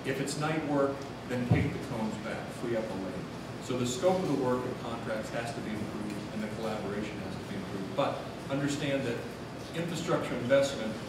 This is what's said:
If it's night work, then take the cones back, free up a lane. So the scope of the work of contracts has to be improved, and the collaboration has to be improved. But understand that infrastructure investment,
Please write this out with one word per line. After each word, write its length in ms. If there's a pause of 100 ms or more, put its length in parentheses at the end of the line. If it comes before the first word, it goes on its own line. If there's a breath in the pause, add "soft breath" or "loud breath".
If 160
it's 180
night 300
work, 260 (360)
then 180
take 240
the 60 (100)
cones 260 (100)
back, 220 (140)
free 160
up 80
a 100
lane. 300 (400)
So 140
the 80
scope 320
of 100
the 160
work 180
of 200
contracts 480
has 240
to 60
be 100
improved, 460 (180)
and 80
the 60 (120)
collaboration 640
has 100
to 140
be 80
improved. 400
But 220 (320)
understand 540
that 120 (600)
infrastructure 580
investment, 580 (160)